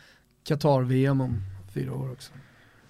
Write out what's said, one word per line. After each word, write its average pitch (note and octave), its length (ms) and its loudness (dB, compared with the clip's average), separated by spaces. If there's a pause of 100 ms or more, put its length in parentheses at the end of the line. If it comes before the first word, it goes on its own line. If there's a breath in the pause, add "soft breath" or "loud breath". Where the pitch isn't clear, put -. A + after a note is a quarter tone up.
(440 soft breath)
Qatar C#3+ 380 2
V C3 240 2
M C#3 140 4
om B2+ 200 -2 (340)
fyra C3 200 -6
år C3 180 -6
också. - 200 -18 (580 soft breath)